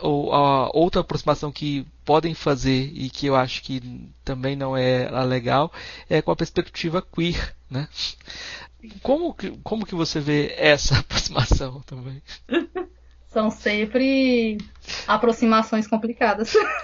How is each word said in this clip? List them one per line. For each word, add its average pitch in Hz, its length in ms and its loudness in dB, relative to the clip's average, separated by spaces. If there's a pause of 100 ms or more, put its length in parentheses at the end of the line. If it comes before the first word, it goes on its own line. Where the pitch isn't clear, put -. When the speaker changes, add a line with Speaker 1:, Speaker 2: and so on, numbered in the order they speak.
Speaker 1:
ou 147 280 0
a 139 420 4
outra 170 260 4
aproximação 151 500 -2
que 143 340 -4 (180)
podem 156 300 4
fazer 135 600 0
e 131 160 -6
que - 180 -4
eu 135 80 4
acho 127 260 2
que 131 200 -8 (420)
também 135 320 -4
não 135 200 -4
é 127 320 2
a 131 160 -2
legal 127 480 2 (380)
é 156 120 4
com - 100 0
a 165 40 0
perspectiva 170 640 -2
queer, - 540 -4 (140)
né? 135 180 -4 (1120)
Como 311 320 0
que, - 180 -8 (120)
como 214 220 -6
que 190 100 -8
você 160 240 -2
vê 147 380 0
essa 147 400 4
<laughs> - 20 4
aproximação - 800 0
também? 131 400 -12 (1080)
Speaker 2:
São 214 240 0
sempre 233 1080 0 (480)
aproximações 220 800 2
complicadas. 226 680 0 (300)